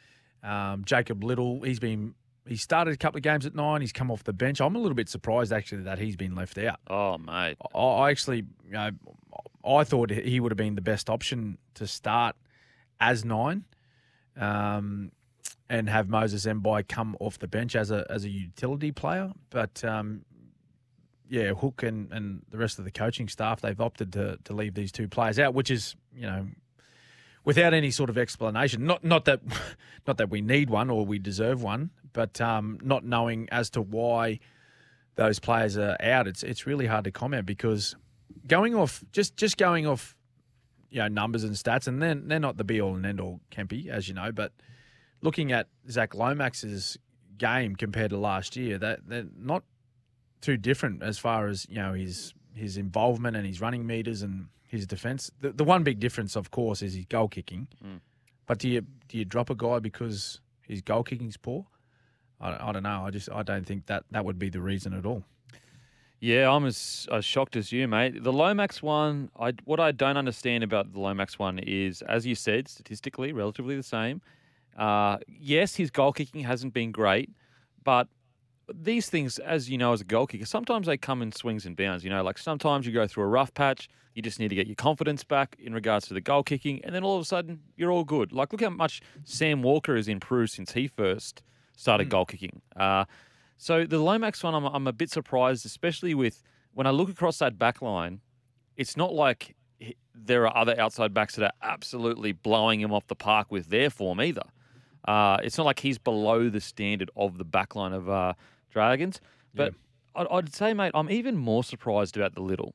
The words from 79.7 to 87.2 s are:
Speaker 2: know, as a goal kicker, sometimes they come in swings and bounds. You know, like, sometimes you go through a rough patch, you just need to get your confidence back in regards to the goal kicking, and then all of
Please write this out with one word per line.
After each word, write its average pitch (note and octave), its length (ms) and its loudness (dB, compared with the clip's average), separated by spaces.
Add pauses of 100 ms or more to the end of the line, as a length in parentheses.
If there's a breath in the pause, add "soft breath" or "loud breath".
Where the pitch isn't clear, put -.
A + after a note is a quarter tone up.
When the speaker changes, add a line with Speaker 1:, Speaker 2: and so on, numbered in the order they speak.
Speaker 2:
know, A#2+ 160 4
as G#2 80 0
a G2+ 40 -12
goal A2+ 200 2
kicker, G#2+ 200 -8
sometimes A3 420 -2
they C#3+ 100 2
come C3 240 -2
in A2 100 -4
swings G#2+ 340 -6
and F2 120 -10
bounds. F#2+ 260 0
You F#2+ 60 -4
know, G2 140 2
like, F#2 160 -2
sometimes C#3+ 480 0
you A2+ 60 -4
go A2+ 140 4
through G2+ 180 -2
a - 20 2
rough C3 260 4
patch, C#3 340 0 (280 soft breath)
you A#2 80 -8
just A2+ 160 -6
need A2 80 0
to G2+ 80 -2
get G2 120 2
your G#2+ 80 -8
confidence D3+ 480 0
back C#3 360 0
in A#2 140 -12
regards G#2+ 340 2
to F#2+ 80 -10
the F#2+ 60 -4
goal C#3+ 220 2
kicking, - 400 -4
and F3+ 120 -6
then F#3 80 -2
all G3 140 2
of E3+ 40 -2